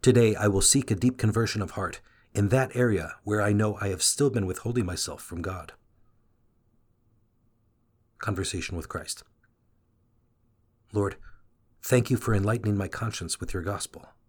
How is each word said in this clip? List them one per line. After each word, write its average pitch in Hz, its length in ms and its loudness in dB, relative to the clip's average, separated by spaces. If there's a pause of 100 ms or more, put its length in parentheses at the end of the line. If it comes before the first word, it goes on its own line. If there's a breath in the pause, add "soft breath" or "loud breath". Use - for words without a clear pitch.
Today 113 320 6
I 104 140 2
will 98 120 4
seek - 300 4
a 143 60 2
deep 123 200 2
conversion 110 460 0
of 92 100 -6
heart 92 280 -6 (340 soft breath)
in 101 140 2
that 131 260 2
area 107 480 2
where 104 180 0
I 104 120 4
know 104 280 2
I 101 80 -2
have 92 140 -2
still - 280 2
been 104 160 0
withholding 110 380 -4
myself 87 380 -6
from 87 200 -10
God. 92 300 -8 (2500)
Conversation 92 580 -4
with 80 120 -6
Christ. - 340 -10 (1700)
Lord, 101 240 0 (680 soft breath)
thank 123 280 2
you 127 60 4
for 113 180 0
enlightening 104 420 0
my 98 120 -2
conscience - 500 -6
with - 160 -6
your 90 80 -4
gospel. - 440 -8 (220)